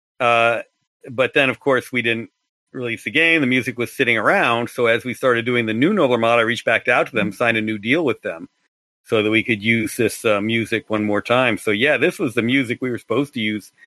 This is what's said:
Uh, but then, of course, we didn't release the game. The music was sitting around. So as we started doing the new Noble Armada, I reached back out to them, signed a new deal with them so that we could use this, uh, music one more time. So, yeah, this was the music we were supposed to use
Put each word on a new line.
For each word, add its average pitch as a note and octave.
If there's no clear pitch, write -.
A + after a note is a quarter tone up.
Uh, A#2
but A#2+
then, C3+
of A#2
course, B2+
we B2
didn't A2+
release B2
the A2
game. E3
The B2+
music B2
was A#2+
sitting A#2
around. A#2+
So A#2+
as A#2
we B2
started A#2
doing A#2+
the A2
new C#3+
Noble D3
Armada, A#2
I A2
reached A2+
back A2
out B2+
to -
them, G#2
signed A#2
a A2
new A2
deal B2
with A#2+
them F2
so A2
that G#2+
we A2
could G#2+
use A2+
this, A2
uh, G#2
music A2
one G#2+
more G#2
time. A#2+
So, -
yeah, C3
this D#3+
was D3
the A#2
music A#2+
we B2+
were A#2
supposed C#3
to A#2+
use G#2+